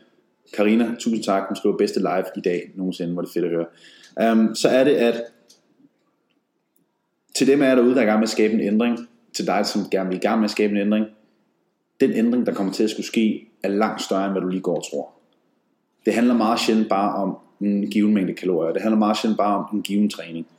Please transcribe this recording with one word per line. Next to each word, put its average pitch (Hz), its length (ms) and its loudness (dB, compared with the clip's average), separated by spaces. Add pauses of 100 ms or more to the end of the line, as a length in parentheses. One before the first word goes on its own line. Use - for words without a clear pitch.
(540)
Karina, 113 440 2
tusind 113 260 -4
tak. 98 240 -2
Hun 104 80 -6
skriver, 98 200 0
"Bedste 104 240 0
live 95 240 -2 (120)
i 104 40 -10
dag 87 340 -4
nogensinde." 90 380 -6
Hvor 87 100 -6
er - 20 -8
det - 80 -12
fedt 87 120 -2
at 85 60 -2
høre. 85 160 -2 (560)
Øhm, 110 320 2
så - 140 2
er 131 160 4
det, 143 100 4
at 117 280 2 (2000)
til 127 120 0
dem 143 160 6
af 131 60 4
jer 131 60 6
derude, 123 200 6
der 131 60 4
er - 20 4
i 107 40 2
gang 107 120 4
med 110 80 2
at 107 40 -2
skabe 107 240 2
en 107 60 2
ændring, 113 380 0 (340)
til - 140 -6
dig, 104 200 0
som 104 240 -2
gerne 95 180 -2
vil 92 80 -4
i 90 40 -8
gang 110 200 2
med 107 40 2
at 104 60 -2
skabe 104 200 0
en 101 100 0
ændring, 107 260 0 (960)
den 131 120 4
ændring, 117 340 0
der - 80 0
kommer 95 180 -2
til 110 120 0
at 107 60 0
skulle - 160 -8
ske, - 420 -2 (140)
er 98 60 -2
langt 104 340 -2
større, 98 220 -2
end 98 80 -4
hvad 92 100 -2
du 92 60 -4
lige 92 120 -4
går 87 160 -2
og - 140 -8
tror. - 220 -8 (920)
Det 104 100 2
handler 120 200 4
meget 113 260 2
sjældent 110 280 2
bare 98 260 0
om 95 220 -4 (240)
en 101 300 0
given 107 240 2
mængde 90 200 0
kalorier. 82 380 -2
Det - 100 -4
handler 110 160 2
meget 107 180 2
sjældent 110 220 -2
bare 101 180 0
om 104 200 -6
en 95 60 -4
given 101 280 0
træning. 82 360 -12 (120)